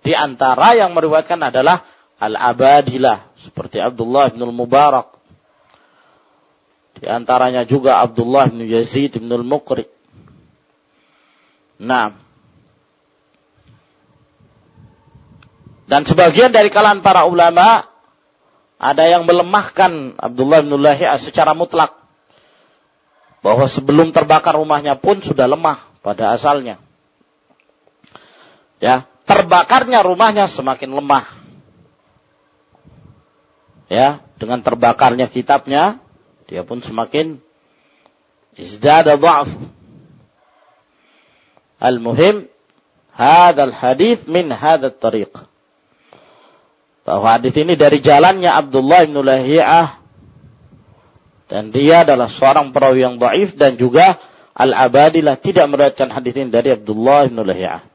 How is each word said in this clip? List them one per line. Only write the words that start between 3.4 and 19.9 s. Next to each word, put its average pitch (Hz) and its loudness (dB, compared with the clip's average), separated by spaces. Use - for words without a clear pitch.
Abdullah 120 -2
bin 120 -10
Mubarak. 127 0
Di - -20
antaranya 127 -2
juga 131 0
Abdullah 120 -2
bin 117 -10
Yazid 117 -4
bin 117 -16
Al-Muqri. 123 -6
Nah. 113 -4
Dan 143 0
sebagian 185 4
dari 208 4
kalangan 208 2
para 180 2
ulama 175 2
ada 143 0
yang 170 0
melemahkan 175 -2